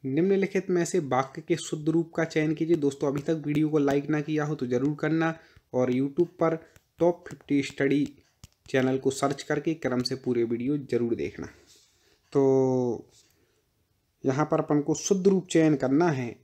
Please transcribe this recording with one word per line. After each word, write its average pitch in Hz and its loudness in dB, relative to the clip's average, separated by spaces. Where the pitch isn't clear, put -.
निम्नलिखित 185 0
में 175 2
से 175 -2
वाक्य 135 -2
के 170 0
शुद्ध 156 -6
रूप 160 0
का 165 0
चयन 156 0
कीजिए। 160 0
दोस्तों, 143 0
अभी 143 -4
तक 160 -2
वीडियो 151 0
को 151 0
लाइक 143 0
ना 151 0
किया 151 -2
हो 151 -4
तो 135 -6
ज़रूर 127 0
करना 160 0
और 127 2
YouTube 139 0
पर 165 2
टॉप 175 2
फिफ्टी 143 -2
स्टडी 139 0
चैनल 131 0
को 131 0
सर्च 139 -2
करके 151 -4
क्रम 123 -2
से 131 -2
पूरे 120 -2
वीडियो 120 -2
ज़रूर 117 -2
देखना। 71 -6
तो 131 2
यहाँ 135 0
पर 151 0
अपन 147 0
को 147 -2
शुद्ध 190 0
रूप 190 2
चयन 156 4
करना 139 2
है 127 -2